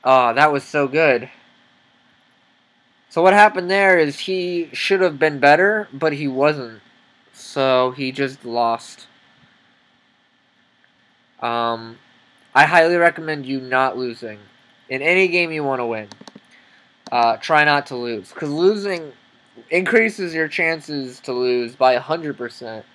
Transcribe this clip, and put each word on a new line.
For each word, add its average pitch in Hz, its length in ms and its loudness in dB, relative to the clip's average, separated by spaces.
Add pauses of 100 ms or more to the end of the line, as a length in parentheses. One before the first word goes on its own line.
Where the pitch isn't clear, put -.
Ah, 127 280 4
that 147 200 4
was 139 120 -2
so 143 240 -2
good. 135 420 0 (1800)
So 165 120 -2
what 185 120 6
happened 208 360 4
there 190 300 4
is 147 220 0
he 175 500 -4
should 190 300 -2
have 156 180 0
been 147 200 0
better, 190 520 4
but 147 220 -4
he 143 140 -6
wasn't. 131 540 -2 (520)
So 127 580 0
he 131 200 -8
just 135 340 -8
lost. 117 600 -6 (2250)
Um, 117 580 -6 (560)
I 143 100 8
highly 170 300 4
recommend 160 500 0
you 135 160 -6
not 131 360 0
losing. 113 420 -10 (480)
In 131 140 -6
any 180 260 2
game 170 240 -2
you 151 120 -6
wanna 131 220 -4
win, 110 240 -8 (1000)
uh, 117 260 2
try 151 260 2
not 143 240 2
to 131 80 -12
lose. 117 360 -8
'Cause 151 180 -8
losing 175 640 -2 (560)
increases 190 640 -2
your 160 140 -2
chances 151 720 -6
to 131 140 -8
lose 123 420 -2
by 127 180 4
a 123 60 0
hundred 151 380 -6
percent. 113 580 -12